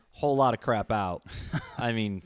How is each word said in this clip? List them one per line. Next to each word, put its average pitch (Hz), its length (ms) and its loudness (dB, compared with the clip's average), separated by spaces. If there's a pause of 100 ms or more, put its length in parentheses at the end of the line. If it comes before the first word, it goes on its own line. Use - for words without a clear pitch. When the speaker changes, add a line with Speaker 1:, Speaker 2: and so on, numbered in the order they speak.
(120)
Speaker 1:
whole 143 260 0
lot 131 160 6
of 113 80 -4
crap 113 300 0
out. 95 320 0 (280)
Speaker 2:
<laughs> - 260 -6
Speaker 1:
I 120 140 0
mean, 104 340 -2